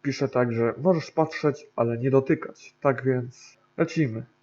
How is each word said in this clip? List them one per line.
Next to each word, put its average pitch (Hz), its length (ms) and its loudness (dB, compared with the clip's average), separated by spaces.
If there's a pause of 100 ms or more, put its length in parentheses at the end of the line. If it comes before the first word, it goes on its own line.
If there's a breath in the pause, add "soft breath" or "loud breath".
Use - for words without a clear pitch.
pisze 135 260 -2
tak, 123 240 0
że 117 260 0
możesz 160 320 2
patrzeć, 151 560 -2 (100)
ale 117 220 0
nie 131 120 0
dotykać. - 680 0
Tak 127 240 0
więc 127 540 -4 (180)
lecimy. 143 480 -2 (180)